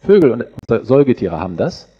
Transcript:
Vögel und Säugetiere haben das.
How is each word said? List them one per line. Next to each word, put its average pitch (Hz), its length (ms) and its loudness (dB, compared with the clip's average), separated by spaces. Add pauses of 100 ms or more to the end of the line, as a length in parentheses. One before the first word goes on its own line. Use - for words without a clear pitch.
Vögel 185 300 4
und 117 140 -6 (420)
Säugetiere 120 520 0
haben 87 180 -8
das. 143 320 -6 (120)